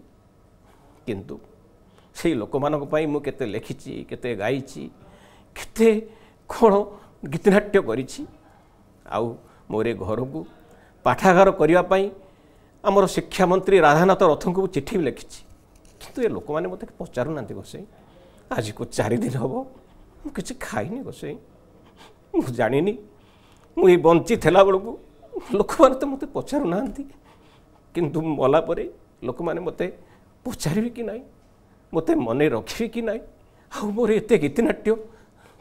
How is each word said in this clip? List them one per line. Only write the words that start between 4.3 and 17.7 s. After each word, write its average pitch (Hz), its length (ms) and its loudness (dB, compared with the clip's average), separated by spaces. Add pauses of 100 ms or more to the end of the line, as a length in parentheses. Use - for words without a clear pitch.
ଗାଇଛି, 135 460 -4 (720)
କେତେ - 320 2 (640)
କ'ଣ 220 220 4 (600)
ଗୀତିନାଟ୍ୟ 202 440 2 (120)
କରିଛି। 127 340 -6 (920)
ଆଉ 110 120 -2 (440)
ମୋର 110 220 -2
ଏ - 20 -2
ଘରକୁ 113 460 -6 (640)
ପାଠାଗାର 190 440 6 (120)
କରିବା 170 220 4
ପାଇଁ 190 220 0 (800)
ଆମର 196 220 4
ଶିକ୍ଷାମନ୍ତ୍ରୀ 185 760 2
ରାଧାନାଥ 165 420 6
ରଥଙ୍କୁ 175 380 2
ମୁଁ 190 80 0
ଚିଠି 143 280 -6
ବି 170 80 0
ଲେଖିଛି, - 360 -8 (600)
କିନ୍ତୁ - 220 -16
ଏ 220 60 0
ଲୋକମାନେ 147 400 -6
ମୋତେ 190 180 -12 (120)
ପଚାରୁନାହାନ୍ତି 127 560 -8
ଗୋସାଇଁ। 151 320 -16 (640)